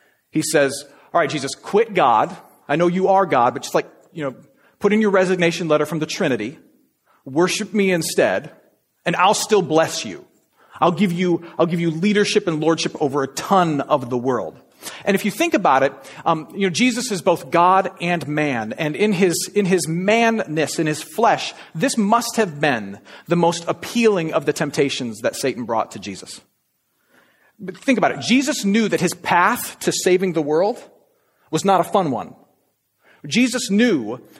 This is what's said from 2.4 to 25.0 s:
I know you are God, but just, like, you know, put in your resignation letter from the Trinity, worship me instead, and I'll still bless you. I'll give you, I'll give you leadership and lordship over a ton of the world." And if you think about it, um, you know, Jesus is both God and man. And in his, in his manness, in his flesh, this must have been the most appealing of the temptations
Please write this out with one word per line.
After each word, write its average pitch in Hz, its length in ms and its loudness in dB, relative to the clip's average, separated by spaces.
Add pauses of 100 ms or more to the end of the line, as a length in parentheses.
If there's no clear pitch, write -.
I 143 80 0
know 175 100 2
you 180 220 0
are 190 180 4
God, 127 260 2
but 127 120 -10
just, - 100 -10
like, 160 160 -2 (220)
you 160 100 -10
know, 131 140 -8 (420)
put 202 140 2
in 220 80 4
your 208 100 2
resignation 175 560 2
letter 151 180 2
from 160 140 -6
the 156 80 -4
Trinity, 131 500 -4 (680)
worship 175 500 -2
me 196 160 2
instead, 156 600 0 (520)
and 170 120 -2
I'll 190 180 4
still - 260 2
bless 160 440 0
you. 80 200 -12 (560)
I'll 170 120 4
give 175 180 2
you, 170 320 0 (160)
I'll 170 80 4
give 170 140 -2
you 170 100 0
leadership 202 560 0
and 160 140 -2
lordship 165 420 0
over 135 220 0
a - 20 -6
ton 165 540 0
of 127 280 0
the 127 80 -2
world." 120 440 -4 (440)
And 196 120 0
if - 80 -2
you 202 80 -2
think 330 220 -2
about 151 280 4
it, 139 100 0 (320)
um, 160 300 0
you 202 60 -6
know, 190 100 0
Jesus 226 400 -2
is 180 120 -6
both 160 280 0
God 185 400 4 (100)
and 170 280 -4
man. 135 500 -2
And 151 160 -4
in 202 200 2
his, 170 380 0
in 202 140 0
his 170 220 0
manness, 190 920 0
in 160 80 0
his 151 160 -4
flesh, 208 500 0 (220)
this 240 240 -2
must 226 380 0
have 170 240 -2
been 107 400 -2 (260)
the 165 80 0
most 170 320 0
appealing 185 680 0
of 151 140 -2
the 151 60 0
temptations 139 720 -2